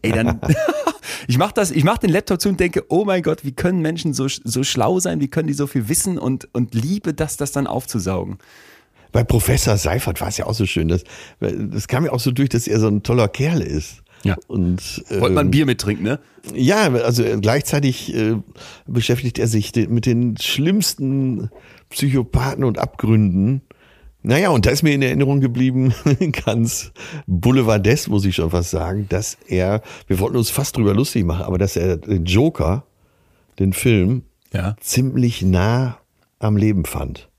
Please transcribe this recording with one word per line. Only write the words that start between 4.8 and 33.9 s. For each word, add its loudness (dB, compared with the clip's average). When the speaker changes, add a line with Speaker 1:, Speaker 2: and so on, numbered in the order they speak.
Speaker 1:
sein? -2
Wie -2
können -2
die -2
so -2
viel -2
wissen -2
und, -4
und -2
liebe -2
das, -6
das -6
dann -2
aufzusaugen?" -4
Speaker 2:
Bei 2
Professor 2
Seifert -2
war -6
es -6
ja -4
auch -4
so 0
schön, 0
dass, 0
das -6
kam 0
ja -2
auch -2
so 0
durch, 0
dass -2
er 2
so 4
ein 0
toller 2
Kerl -2
ist. -6
Speaker 1:
Ja. 2
Speaker 2:
Und, -2
Speaker 1:
Wollte -4
man 4
ein 2
Speaker 2:
ähm, 2
Speaker 1:
Bier 4
mittrinken, -2
ne? 0
Speaker 2:
Ja, 2
also, 2
äh, 0
gleichzeitig, 0
äh, 0
beschäftigt 0
er 2
sich 0
de-, 0
mit 0
den 0
schlimmsten -2
Psychopathen 0
und 0
Abgründen. 2
Naja, 2
und 4
da 6
ist 0
mir 4
in 0
Erinnerung 2
geblieben, 2
<laughs> -2
ganz -2
boulevardesk, 4
muss 0
ich 0
schon 0
fast 0
sagen, -4
dass -4
er, 0
wir 0
wollten 0
uns 2
fast -4
drüber 2
lustig 0
machen, 0
aber -2
dass 0
er 0
den -2
Joker, 2
den 2
Film, 2